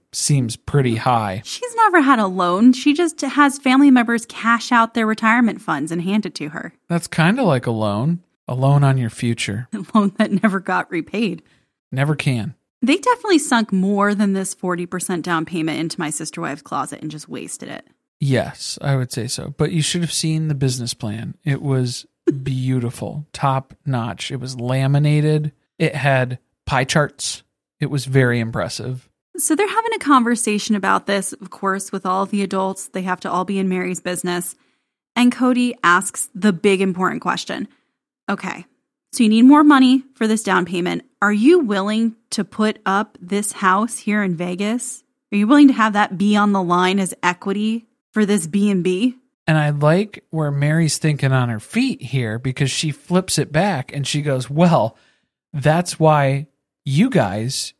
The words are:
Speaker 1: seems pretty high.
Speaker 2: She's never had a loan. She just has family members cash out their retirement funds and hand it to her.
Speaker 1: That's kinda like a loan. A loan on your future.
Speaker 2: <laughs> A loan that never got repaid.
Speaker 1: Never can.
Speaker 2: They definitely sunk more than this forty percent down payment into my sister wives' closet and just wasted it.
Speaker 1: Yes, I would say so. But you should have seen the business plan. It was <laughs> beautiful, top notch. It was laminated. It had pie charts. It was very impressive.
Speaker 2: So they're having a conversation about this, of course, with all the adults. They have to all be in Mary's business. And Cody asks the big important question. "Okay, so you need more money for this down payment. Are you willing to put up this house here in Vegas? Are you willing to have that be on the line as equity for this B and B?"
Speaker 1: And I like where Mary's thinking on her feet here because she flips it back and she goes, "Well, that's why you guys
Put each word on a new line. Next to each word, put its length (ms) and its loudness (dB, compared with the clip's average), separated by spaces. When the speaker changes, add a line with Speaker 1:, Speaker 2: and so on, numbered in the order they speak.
Speaker 1:
seems 440 0
pretty 420 0
high. 480 0
Speaker 2:
She's 300 -10
never 260 4
had 180 4
a 80 2
loan. 460 4
She 200 2
just 280 -2
has 360 2
family 320 4
members 360 2
cash 460 -2
out 220 2
their 140 0
retirement 540 2
funds 300 -4
and 100 -4
hand 240 -2
it 100 -10
to 140 -8
her. 240 -14
Speaker 1:
That's 200 -4
kinda 360 2
like 240 2
a 40 -2
loan. 500 -2
A 60 -4
loan 300 4
on 140 4
your 120 -2
future. 600 -4
Speaker 2:
<laughs> 40 -14
A 120 -8
loan 200 2
that 260 0
never 160 0
got 320 -4
repaid. 500 -4
Speaker 1:
Never 240 0
can. 400 -4
Speaker 2:
They 160 2
definitely 420 0
sunk 320 0
more 420 2
than 200 0
this 200 -4
forty 320 -4
percent 380 -6
down 220 -2
payment 340 -4
into 200 -6
my 100 -4
sister 320 -10
wives' 200 -8
closet 400 -8
and 80 -10
just 200 -16
wasted 400 -14
it. 180 -16
Speaker 1:
Yes, 600 -2
I 160 -2
would 140 -4
say 160 -8
so. 300 -10
But 140 -2
you 100 0
should 200 -2
have 100 -6
seen 380 -2
the 60 -2
business 380 -2
plan. 420 -10
It 160 -2
was 440 -4
<laughs> 180 -2
beautiful, 880 -4
top 420 -4
notch. 460 -6
It 100 -8
was 180 -12
laminated. 920 2
It 160 0
had 440 0
pie 180 0
charts. 600 -2
It 100 -4
was 160 -4
very 360 2
impressive. 680 -8
Speaker 2:
So 180 0
they're 120 0
having 280 -2
a 40 -6
conversation 760 0
about 320 0
this, 260 -2
of 160 -18
course, 420 -6
with 140 -8
all 200 -2
the 180 -4
adults. 460 -4
They 120 -8
have 200 -4
to 100 -8
all 140 -2
be 140 -2
in 100 0
Mary's 300 -4
business. 560 -6
And 160 4
Cody 520 0
asks 520 2
the 180 2
big 280 2
important 400 -2
question. 460 -6
"Okay, 360 -8
so 120 0
you 60 6
need 140 6
more 200 10
money 400 6
for 120 -2
this 160 0
down 220 0
payment. 380 -4
Are 120 2
you 260 6
willing 560 -2
to 120 -4
put 420 -2
up 360 -2
this 320 -4
house 440 0
here 260 -2
in 120 -2
Vegas? 680 -6
Are 60 0
you 100 2
willing 220 8
to 40 2
have 200 2
that 240 0
be 180 2
on 160 4
the 120 0
line 360 2
as 140 -2
equity 640 -2
for 140 0
this 200 0
B 240 0
and 140 0
B?" 340 0
Speaker 1:
And 100 4
I 140 2
like 580 0
where 220 -4
Mary's 480 0
thinking 320 0
on 180 2
her 100 -4
feet 420 -2
here 380 -4
because 320 -2
she 200 -4
flips 460 -2
it 140 -4
back 420 -2
and 120 -4
she 160 -2
goes, 280 -2
"Well, 460 4
that's 460 0
why 480 2
you 240 2
guys 720 -2